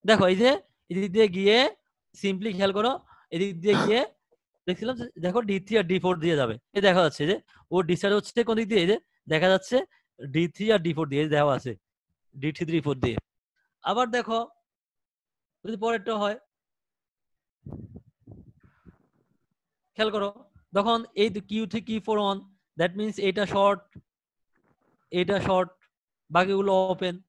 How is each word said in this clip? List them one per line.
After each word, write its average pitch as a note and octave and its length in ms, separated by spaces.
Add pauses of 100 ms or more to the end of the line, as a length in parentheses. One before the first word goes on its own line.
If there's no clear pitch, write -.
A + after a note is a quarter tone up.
দেখো, G3+ 260
এই F#3 100
যে B3+ 80 (420)
এদিক F#3+ 240
দিয়ে A3 200
গিয়ে G3+ 220 (640)
simply G3 360
খেয়াল G3 200
করো, A#3 140 (440)
এদিক G3 160 (120)
দিয়ে G#3 200
গিয়ে A#3 180 (680)
দেখছিলাম A3 320
যে, A#3+ 60 (200)
দেখো, F#3 140 (100)
ডি G3 140
থ্রি G3+ 160
আর F3+ 120
ডি F#3+ 120
ফোর F3+ 200
দিয়ে E3+ 180
যাবে। A2+ 140 (200)
এই G3+ 120
দেখা F3+ 180
যাচ্ছে D3 240
যে G#3 60 (380)
ও - 20 (140)
ডিসচার্জ G3 280
হচ্ছে A3 300
কোন A3+ 120
দিক A3 120
দিয়ে? G3+ 120
এই F3 80
যে A#3 60 (340)
দেখা D#3 220
যাচ্ছে F#3+ 240 (420)
ডি C#3+ 240 (100)
থ্রি G#3 120 (100)
আর G3 100
ডি E3+ 120
ফোর D#3+ 140
দিয়ে, C#3+ 120
এই D#3 120
দেওয়া D3 220
আছে A#2+ 160 (640)
ডি C#3 200
থ্রি, F3 100 (100)
ডি D#3+ 100
ফোর C#3+ 180
দিয়ে। A2+ 140 (680)
আবার A#3 220 (100)
দেখো, A3+ 240 (1300)
যদি G#3+ 180
পরেরটা A3+ 380
হয়, G#3 160 (3500)
খেয়াল G#3+ 200
করো, G3+ 140 (460)
তখন A3+ 240 (220)
এই A3 140
যে G#3+ 140
কিউ A3 220
থ্রি, A3+ 160
কিউ A3 200
four G#3+ 100 (120)
on, G3 80 (420)
that F3 200
means G#3+ 160 (140)
এটা G3 140 (100)
short, G3+ 280 (1300)
এটা F3+ 260 (100)
short, F#3 220 (680)
বাকিগুলো G3 360 (220)
open। F3+ 220 (140)